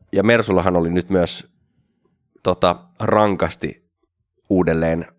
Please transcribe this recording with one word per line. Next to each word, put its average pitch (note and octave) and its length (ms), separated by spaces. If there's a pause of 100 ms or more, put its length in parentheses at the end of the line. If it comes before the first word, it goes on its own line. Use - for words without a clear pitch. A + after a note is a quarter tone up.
(120)
ja G2 120
Mersullahan G2+ 520
oli E2+ 140
nyt F2 200
myös F2+ 420 (920)
tota, F2+ 320 (240)
rankasti G#2 840 (640)
uudelleen E2 560 (140)